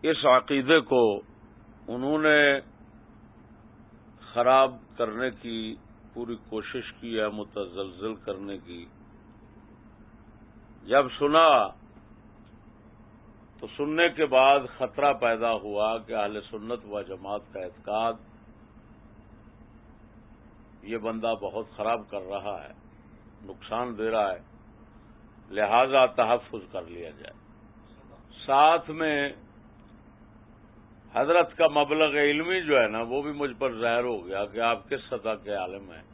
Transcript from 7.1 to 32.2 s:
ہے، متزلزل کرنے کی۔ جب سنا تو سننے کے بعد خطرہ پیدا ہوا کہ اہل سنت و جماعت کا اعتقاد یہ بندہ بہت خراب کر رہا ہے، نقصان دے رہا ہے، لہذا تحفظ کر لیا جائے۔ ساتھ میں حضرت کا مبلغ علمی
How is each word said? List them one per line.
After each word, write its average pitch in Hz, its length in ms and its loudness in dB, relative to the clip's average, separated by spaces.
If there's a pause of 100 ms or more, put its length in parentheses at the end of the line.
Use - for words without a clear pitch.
ہے، 107 80 0
متزلزل 98 880 -8
کرنے 98 440 -10
کی۔ 87 280 -18 (2000)
جب 131 240 2 (120)
سنا 143 500 6 (1900)
تو - 60 -14 (100)
سننے 156 320 0
کے 156 180 -2
بعد 135 340 6 (180)
خطرہ 139 340 0
پیدا 117 400 0
ہوا 104 460 -2
کہ 113 180 -10
اہل 104 240 -4 (100)
سنت 110 340 -10
و 104 180 -8
جماعت 95 500 -12
کا 98 80 -12
اعتقاد 104 520 -6 (2750)
یہ 110 160 -8
بندہ 113 440 -4
بہت 101 240 -8 (100)
خراب 107 340 -4
کر 101 100 -8
رہا 92 440 -8
ہے، 69 80 -18 (680)
نقصان 113 560 -8
دے 110 120 -4
رہا 104 220 0
ہے، 87 60 -8 (1120)
لہذا 123 560 4
تحفظ 117 680 -2
کر 90 100 -8
لیا 85 280 -14
جائے۔ 71 220 -18 (1120)
ساتھ 156 440 4
میں 151 420 -4 (1800)
حضرت 165 420 2
کا 165 120 4
مبلغ 147 500 2
علمی 156 420 0